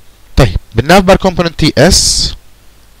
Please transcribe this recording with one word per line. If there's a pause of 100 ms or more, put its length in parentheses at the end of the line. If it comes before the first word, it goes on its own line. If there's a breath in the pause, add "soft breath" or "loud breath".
(360)
طيب، (180)
بالناف
بار
كومبوننت
تي
اس (680)